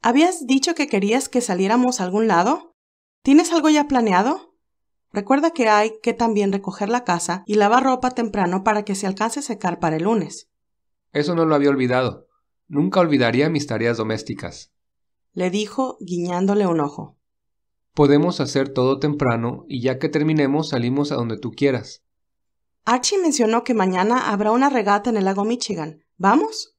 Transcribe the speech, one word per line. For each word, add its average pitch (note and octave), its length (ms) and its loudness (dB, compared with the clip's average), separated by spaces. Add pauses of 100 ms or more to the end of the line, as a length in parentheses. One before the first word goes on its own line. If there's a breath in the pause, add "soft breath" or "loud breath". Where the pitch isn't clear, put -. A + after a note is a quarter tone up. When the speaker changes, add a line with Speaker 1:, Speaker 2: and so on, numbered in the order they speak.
Speaker 1:
¿Habías D4+ 440 2
dicho C4+ 280 2
que C#4+ 140 -2
querías G#3+ 400 0
que B3 120 0
saliéramos A3 600 0
a F#3 40 -2
algún G3+ 220 0
lado? G#3 500 0 (460)
¿Tienes E4 300 6
algo D#4 160 2
ya D4+ 180 4
planeado? A#3+ 720 0 (560)
Recuerda C#4 400 0
que A#3+ 160 0
hay G#3+ 340 2
que A#3 120 0
también G#3 380 0
recoger G3 360 -6
la B3 160 0
casa F3+ 420 -4
y G#3 80 -4
lavar G#3+ 300 4
ropa B3+ 260 0
temprano G3+ 540 -2
para G#3 200 0
que G3 120 -4
se G3 100 -6
alcance G3 320 -4
a C#4 40 -8
secar F#3+ 360 -6
para D#3+ 180 -2
el D#3+ 80 -4
lunes. G#3 460 -2 (640)
Speaker 2:
Eso D3+ 240 -2
no E3 80 2
lo D#3 100 2
había C#3+ 160 4
olvidado. B2+ 560 -2 (400)
Nunca E3+ 320 0
olvidaría C#3 520 2
mis D3+ 160 -2
tareas A2+ 320 -2
domésticas, A2 760 -8 (600)
Speaker 1:
le F3+ 180 -4
dijo, G#3+ 500 -4
guiñándole F3+ 680 -2
un E3 140 0
ojo. - 360 -8 (760)
Speaker 2:
Podemos D3 460 4
hacer C3+ 280 -2
todo C3 300 0
temprano B2+ 720 -2
y B2+ 120 -8
ya B2+ 180 -2
que D3 100 -2
terminemos D3+ 640 0
salimos C3+ 420 -2
a C#3 40 -4
donde A2+ 220 -4
tú A2 140 -10
quieras. C3+ 520 -4 (800)
Speaker 1:
Archie B3+ 340 0
mencionó A#3 440 2
que B3 120 -2
mañana G3 560 0
habrá G#3+ 220 0
una C4+ 180 4
regata G#3 400 0
en A3+ 60 0
el G3 100 0
lago G3 180 0
Michigan. F#3 600 -6 (120)
¿Vamos? C#4+ 640 0